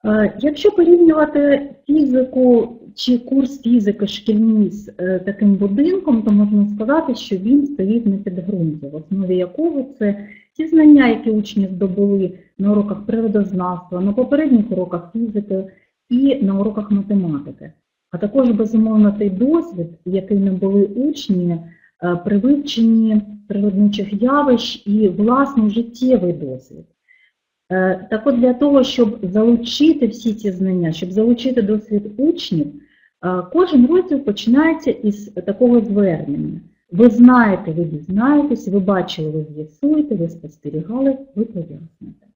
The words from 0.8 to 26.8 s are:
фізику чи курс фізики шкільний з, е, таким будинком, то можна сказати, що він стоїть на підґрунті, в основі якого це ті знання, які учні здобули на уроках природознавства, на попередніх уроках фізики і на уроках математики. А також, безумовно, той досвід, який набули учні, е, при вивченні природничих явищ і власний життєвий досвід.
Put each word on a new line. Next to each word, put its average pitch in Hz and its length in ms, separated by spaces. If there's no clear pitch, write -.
фізику 254 880
чи 247 220
курс 269 440
фізики 208 460
шкільний 214 640
з, - 300
е, 185 200
таким 202 360
будинком, 240 680
то 214 100
можна 208 440
сказати, 262 400
що - 220
він 262 300
стоїть 214 380
на 196 120
підґрунті, 175 680
в 147 80
основі 185 400
якого 269 500
це 202 280
ті 320 140
знання, 302 400
які 226 240
учні 208 360
здобули 190 640
на 196 140
уроках 208 340
природознавства, 185 960
на 202 120
попередніх 254 580
уроках 180 420
фізики 208 500
і 262 340
на 196 160
уроках 208 320
математики. 175 800
А 175 60
також, 240 320
безумовно, 220 640
той 202 180
досвід, 196 580
який 190 320
набули 196 480
учні, 202 720
е, 175 120
при 202 120
вивченні 226 840
природничих 202 760
явищ 262 680
і 208 200
власний 220 640
життєвий 226 640
досвід. 143 520